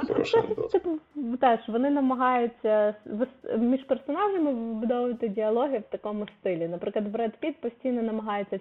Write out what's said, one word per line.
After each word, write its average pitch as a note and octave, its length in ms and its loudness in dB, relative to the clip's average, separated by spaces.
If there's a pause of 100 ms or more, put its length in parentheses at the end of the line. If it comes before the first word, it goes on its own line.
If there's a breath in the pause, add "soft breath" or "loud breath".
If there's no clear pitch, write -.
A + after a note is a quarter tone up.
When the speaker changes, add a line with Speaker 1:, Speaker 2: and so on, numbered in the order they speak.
Speaker 1:
Ну, - 40 -2
Speaker 2:
хороший - 340 4
Speaker 1:
це, - 60 2
Speaker 2:
анекдот. - 240 -4
Speaker 1:
типу, F4+ 180 2 (520)
теж A#3 260 6
вони A#3 220 2
намагаються A#3+ 1040 2 (100)
вис-, - 520 -4
між B3 260 2
персонажами D4+ 720 0
вибудовувати A#3 720 -2
діалоги A3+ 500 0
в G#3 140 -10
такому G#3 340 -6 (140)
стилі. E3+ 280 -2
Наприклад, G3+ 440 -4
Бред A3+ 280 -2
Піт D4+ 220 -6
постійно A#3+ 400 -4
намагається G#3+ 600 -4